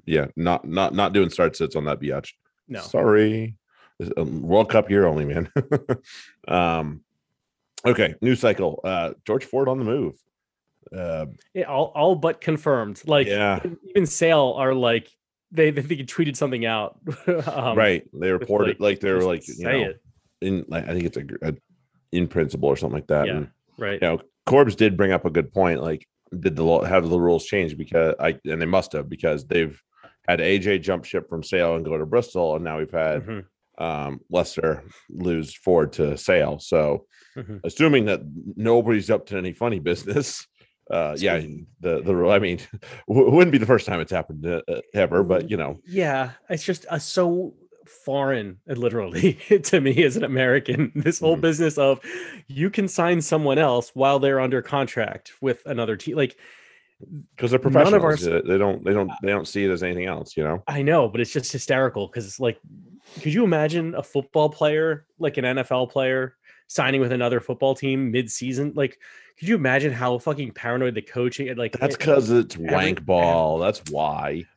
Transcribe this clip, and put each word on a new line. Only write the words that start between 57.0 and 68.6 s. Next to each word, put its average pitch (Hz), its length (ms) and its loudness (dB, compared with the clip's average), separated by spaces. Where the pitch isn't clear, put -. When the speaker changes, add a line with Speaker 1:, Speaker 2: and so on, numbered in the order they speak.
Speaker 1:
'Cause 120 140 -2
they're 127 80 4
Speaker 2:
none 147 360 6
of 175 100 6
our 156 60 4
Speaker 1:
professionals. 87 340 0
Speaker 2:
s- - 0 -
Speaker 1:
Uh, - 80 -4
they 98 60 4
don't, 98 260 0
they 95 80 2
don't, 98 180 0
they 98 100 -2
don't 90 160 -2
see 101 160 -2
it 98 80 2
as 87 100 -2
anything 90 240 -4
else, 78 300 -8
you 78 80 0
know? 82 240 -2
Speaker 2:
I 143 140 -4
know, 139 260 4
but 110 120 -4
it's 117 120 -4
just 131 180 -4
hysterical 127 580 -2
'cause 117 180 -10
it's 98 120 -18
like, 120 220 -2
could 151 140 -4
you 240 80 4
imagine 160 540 0
a 127 80 -4
football 151 440 0
player, 151 580 0
like 151 200 -4
an 127 60 -2
N 127 140 0
F 131 140 -4
L 127 160 0
player, 131 480 -2
signing 135 360 0
with 120 100 0
another 123 280 0
football 135 340 -2
team 135 360 -2
mid-season? 127 640 -4